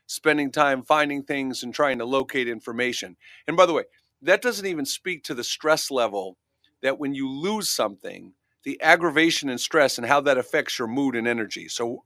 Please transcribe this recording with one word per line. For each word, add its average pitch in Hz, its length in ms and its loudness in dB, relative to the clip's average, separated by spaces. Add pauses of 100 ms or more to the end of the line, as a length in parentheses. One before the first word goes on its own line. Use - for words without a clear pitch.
spending 147 460 0
time 139 320 2
finding 147 400 0
things 135 400 -6
and 123 100 -10
trying 139 240 2
to 117 80 -4
locate 131 420 -2
information?" 117 680 -4 (300)
And 160 100 -2
by 180 80 10
the 175 80 2
way, 131 120 0 (360)
that 185 220 4
doesn't 208 240 -2
even 156 180 -4
speak 170 380 -6
to - 100 -8
the 120 100 -6
stress - 480 0
level 101 460 -2 (440)
that 135 180 0
when 143 160 -4
you 135 120 -4
lose 180 420 -4
something, 98 640 -6 (280)
the 135 160 -8
aggravation 160 680 4
and 123 100 -2
stress 143 380 2
and 120 80 -6
how 143 160 4
that 139 160 4
affects 127 400 -2
your 120 100 -2
mood 131 280 0
and 113 120 0
energy. 117 400 -4
So 120 380 -6